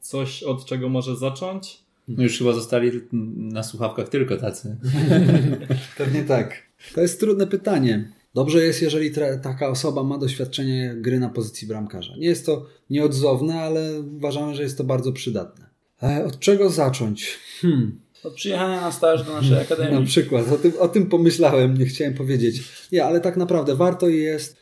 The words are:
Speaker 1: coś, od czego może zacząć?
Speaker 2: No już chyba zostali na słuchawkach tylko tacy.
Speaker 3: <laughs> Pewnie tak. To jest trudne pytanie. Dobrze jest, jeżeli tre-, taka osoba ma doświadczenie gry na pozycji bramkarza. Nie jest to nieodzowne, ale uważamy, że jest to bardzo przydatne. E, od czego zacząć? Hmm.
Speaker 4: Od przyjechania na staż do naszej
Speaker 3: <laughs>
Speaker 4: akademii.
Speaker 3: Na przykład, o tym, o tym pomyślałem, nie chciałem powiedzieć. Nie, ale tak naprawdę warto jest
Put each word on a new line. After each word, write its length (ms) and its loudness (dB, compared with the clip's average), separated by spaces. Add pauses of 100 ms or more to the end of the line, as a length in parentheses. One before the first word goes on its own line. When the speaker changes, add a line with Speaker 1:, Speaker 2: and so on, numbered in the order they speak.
Speaker 1:
coś, 420 -8
od 220 -4
czego 240 -4
może 280 -2
zacząć? 600 -8 (300)
Speaker 2:
No 140 -2
już 160 2
chyba 140 2
zostali 380 0 (460)
na 260 -8
słuchawkach 460 -6
tylko 280 0
tacy. 400 -6 (560)
Speaker 3:
<laughs> 680 0
Pewnie 240 0
tak. 400 0 (320)
To 60 0
jest 200 2
trudne 260 2
pytanie. 680 0 (220)
Dobrze 280 4
jest, 200 2
jeżeli 280 0
tre-, 320 -2
taka 260 -4
osoba 340 -2
ma 160 -2
doświadczenie 800 -4
gry 220 0
na 80 -2
pozycji 400 -8
bramkarza. 480 -10
Nie 100 -4
jest 200 0
to 200 -2 (240)
nieodzowne, 680 2
ale 400 -2
uważamy, 540 -6
że 80 -4
jest 160 -6
to 60 -2
bardzo 280 0
przydatne. 540 -8 (360)
E, 220 0
od 140 -6
czego 320 4
zacząć? 680 -2 (220)
Hmm. 400 2 (240)
Speaker 4:
Od 100 -12
przyjechania 460 -2
na 120 -2
staż 340 2
do 60 -8
naszej 280 4
Speaker 3:
<laughs> 60 -4
Speaker 4:
akademii. 340 2
Speaker 3:
Na 60 2
przykład, 460 2
o 40 4
tym, 220 4
o 100 4
tym 180 4
pomyślałem, 720 4
nie 80 2
chciałem 280 -4
powiedzieć. 480 0 (300)
Nie, 120 4
ale 160 2
tak 160 0
naprawdę 400 0
warto 320 2
jest 540 -2